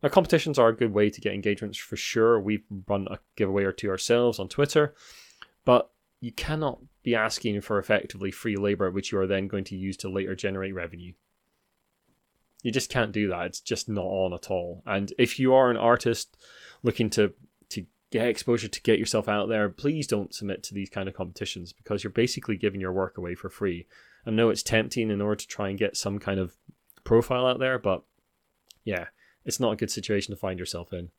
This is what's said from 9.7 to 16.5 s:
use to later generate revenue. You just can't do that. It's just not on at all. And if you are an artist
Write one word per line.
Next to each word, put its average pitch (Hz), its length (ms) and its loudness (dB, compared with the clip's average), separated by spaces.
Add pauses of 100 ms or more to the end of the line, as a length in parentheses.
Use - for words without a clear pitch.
use 95 220 -6
to - 120 -8
later 98 240 -2
generate 95 400 -4
revenue. 87 400 -10 (1500)
You 120 80 -2
just 123 180 -2
can't 113 220 0
do 104 180 0
that. 87 180 -4
It's 92 120 -10
just - 300 -6
not 101 160 -2
on 92 280 0
at - 160 -12
all. 87 380 -4
And 98 320 -2
if 120 200 2
you 131 140 4
are 131 160 8
an 117 80 0
artist 117 580 2 (460)